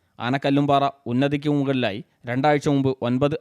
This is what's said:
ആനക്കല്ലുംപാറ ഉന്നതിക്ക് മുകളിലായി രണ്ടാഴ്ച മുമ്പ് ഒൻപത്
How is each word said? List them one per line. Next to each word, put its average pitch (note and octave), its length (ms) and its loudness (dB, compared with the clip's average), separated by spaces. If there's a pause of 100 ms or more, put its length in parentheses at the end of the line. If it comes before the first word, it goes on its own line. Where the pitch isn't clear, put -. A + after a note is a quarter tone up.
(260)
ആനക്കല്ലുംപാറ C#3 580 2 (260)
ഉന്നതിക്ക് C#3+ 460 0
മുകളിലായി B2+ 440 -2 (280)
രണ്ടാഴ്ച C3+ 440 0
മുമ്പ് C3+ 160 2 (180)
ഒൻപത് C3 340 0